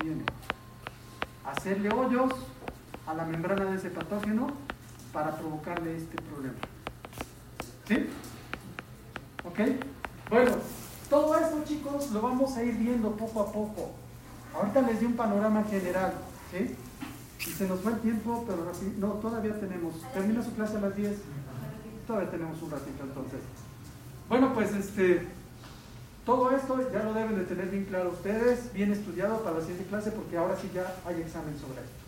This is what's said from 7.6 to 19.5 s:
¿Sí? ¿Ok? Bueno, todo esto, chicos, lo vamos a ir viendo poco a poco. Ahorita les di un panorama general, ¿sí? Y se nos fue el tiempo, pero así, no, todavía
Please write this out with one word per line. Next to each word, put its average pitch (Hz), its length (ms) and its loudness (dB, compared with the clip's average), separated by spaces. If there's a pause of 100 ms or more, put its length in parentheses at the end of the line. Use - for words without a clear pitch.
¿Sí? - 220 4 (1400)
¿Ok? 180 160 -2 (680)
Bueno, 240 220 10 (580)
todo 302 300 8
esto, 311 260 4
chicos, 285 460 -2
lo 208 100 2
vamos 254 360 4
a 233 80 0
ir 233 100 2
viendo 220 380 2
poco 214 300 -2
a 202 100 0
poco. 208 400 -2 (600)
Ahorita 202 300 4
les 226 160 4
di 233 80 4
un 233 80 2
panorama 214 560 4
general, 185 440 2 (360)
¿sí? 190 240 -2 (720)
Y - 40 -6
se 190 160 0
nos 185 120 0
fue 220 120 2
el 220 80 0
tiempo, 233 440 0
pero 175 240 -2
así, 190 300 -2
no, 202 140 2
todavía 220 480 -2